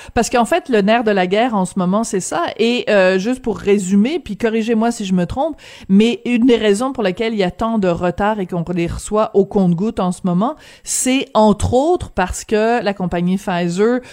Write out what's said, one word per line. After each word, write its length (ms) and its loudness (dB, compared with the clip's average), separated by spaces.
parce 140 0
qu'en 160 2
fait, 240 -2
le 140 2
nerf 220 2
de 60 2
la 160 2
guerre 280 0
en 100 0
ce 140 -6
moment, 260 0
c'est 160 -4
ça. 220 -4
Et, 320 2
euh, 280 4
juste 240 -4
pour 140 -4
résumer, 640 2
puis 180 -10
corrigez-moi 540 0
si 160 -6
je 80 0
me 100 2
trompe, 320 -4
mais 380 4
une 180 2
des 120 6
raisons 360 0
pour 100 -6
laquelle 300 -2
il 60 -2
y 60 0
a 60 0
tant 280 -2
de 100 0
retard 520 -2
et 60 -4
qu'on 160 -4
les 140 -2
reçoit 440 -2
au 140 4
compte-gouttes 540 0
en 120 0
ce 120 -12
moment, 320 0
c'est 500 -2
entre 400 2
autres 400 0
parce 320 -4
que 380 0
la 100 -2
compagnie 460 -2
Pfizer 640 0